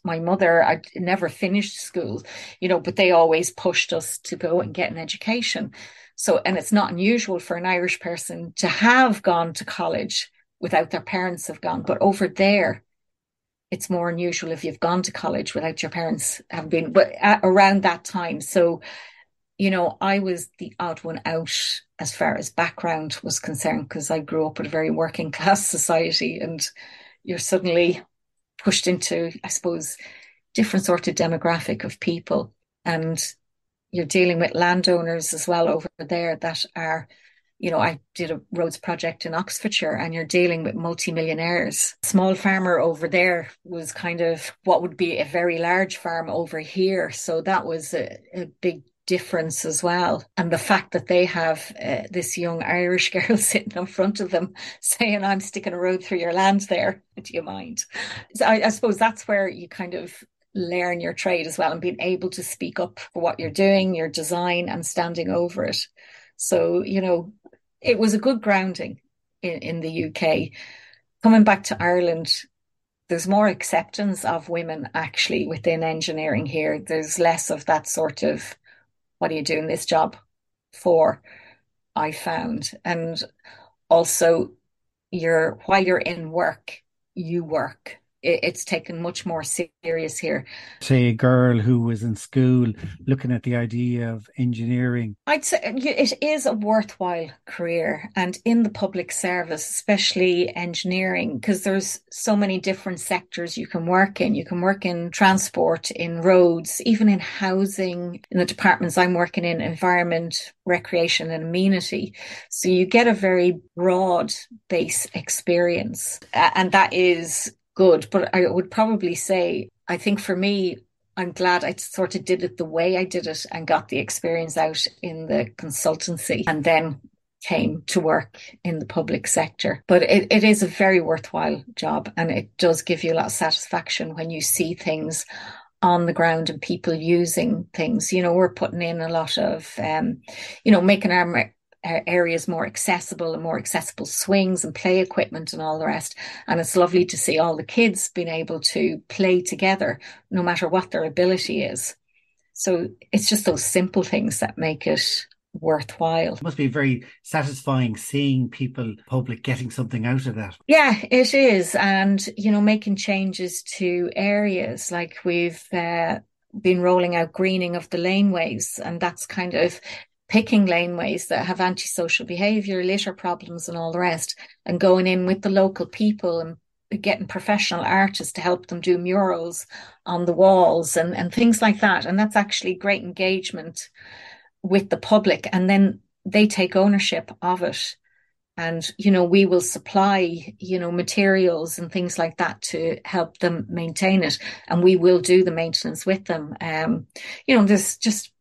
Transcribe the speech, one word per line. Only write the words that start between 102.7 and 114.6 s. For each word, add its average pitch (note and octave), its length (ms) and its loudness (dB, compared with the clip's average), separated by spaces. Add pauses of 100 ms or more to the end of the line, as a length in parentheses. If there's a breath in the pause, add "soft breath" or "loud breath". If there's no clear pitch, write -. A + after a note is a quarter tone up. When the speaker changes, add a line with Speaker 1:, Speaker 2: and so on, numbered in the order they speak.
Speaker 1:
sectors - 580 -6
you - 80 -8
can E3 200 -4
work F#3+ 340 4
in. G#3+ 160 2
You - 80 -4
can F3 160 -4
work G3 260 0
in E3+ 240 -4
transport, F3 800 2
in E3+ 320 -6
roads, F3 600 6
even A3 260 4
in G3 100 6
housing, F#3 1120 -2
in F#3 80 0
the F3 60 4
departments F3 520 2
I'm F3+ 180 4
working F3 300 0
in, E3 160 -2
environment, E3+ 920 0 (120)
recreation E3+ 680 0
and D#3+ 100 -4
amenity. F3+ 720 0 (360 loud breath)
So - 180 -2
you F#3 180 4
get A#3 220 4
a G#3+ 60 4
very F3+ 460 2 (140)
broad F3+ 580 2 (360)